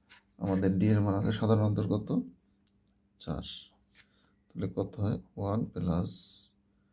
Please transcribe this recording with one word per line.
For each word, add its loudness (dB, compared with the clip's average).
আমাদের 2
ডি 4
এর 6
মান 2
আছে 0
সাধারণ 4
অন্তর 2
কত? 0
চার। -6
তাহলে -6
কত -4
হয়? 0
ওয়ান 0
প্লাস 0